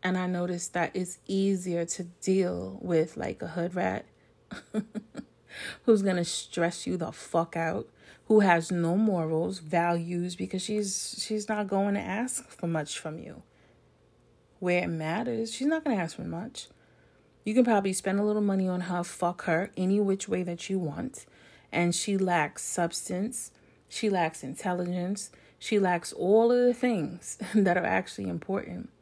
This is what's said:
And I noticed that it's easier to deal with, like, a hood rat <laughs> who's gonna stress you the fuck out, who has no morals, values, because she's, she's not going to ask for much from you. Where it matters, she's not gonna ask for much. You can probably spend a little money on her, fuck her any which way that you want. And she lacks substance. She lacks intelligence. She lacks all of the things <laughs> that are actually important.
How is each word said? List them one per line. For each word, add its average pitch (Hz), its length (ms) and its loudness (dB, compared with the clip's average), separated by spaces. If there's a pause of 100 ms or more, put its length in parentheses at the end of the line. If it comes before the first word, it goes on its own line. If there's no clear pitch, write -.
And 185 160 0
I 180 80 -2
noticed 180 480 -4
that 170 200 -2
it's 180 320 -4
easier 190 600 0
to - 180 -6 (160)
deal 190 640 0
with, 160 340 2
like, 87 260 -6
a 180 60 -6
hood 170 260 -4
rat 185 300 -2 (680)
<laughs> - 1120 -10
who's 214 180 6
gonna 180 220 2
stress - 600 -2
you 180 100 -2
the 170 160 -4
fuck - 440 -2
out, 165 320 -2 (380)
who 214 140 8
has 170 300 6
no 170 260 2
morals, 180 640 2
values, 170 760 0
because 190 260 -4
she's, 208 560 -4
she's 214 300 -4
not 208 180 -2
going 202 280 2
to 202 60 0
ask 202 480 -4
for - 180 -8
much 160 320 -2
from 160 200 -8
you. - 240 -14 (1160)
Where 180 260 2
it 175 40 -2
matters, 220 680 -2
she's 262 120 -2
not 320 180 0
gonna 247 120 0
ask 165 200 -2
for - 60 -10
much. 170 460 -10 (760)
You 214 100 -2
can 247 100 8
probably 202 280 4
spend 190 260 0
a 208 60 2
little 208 180 2
money 196 240 2
on 180 160 -2
her, 175 220 -2
fuck - 400 -2
her 175 320 0
any 190 240 2
which 196 280 0
way 185 140 0
that 175 280 -6
you 190 80 0
want. 156 480 -6 (440)
And 175 240 2
she 202 220 0
lacks 175 460 0
substance. 185 880 -4 (380)
She - 200 -2
lacks 175 340 0
intelligence. 180 880 -4 (280)
She - 200 0
lacks 180 340 2
all 220 380 6
of 247 140 6
the 247 100 6
things 202 720 -2
<laughs> - 80 -10
that 190 220 6
are 175 80 0
actually 190 440 -2
important. 180 600 -6 (100)